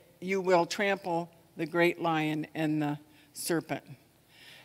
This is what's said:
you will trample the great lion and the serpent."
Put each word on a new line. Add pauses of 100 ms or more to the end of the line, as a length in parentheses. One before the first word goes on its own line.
(200)
you
will
trample (260)
the
great
lion
and
the (320)
serpent." (800)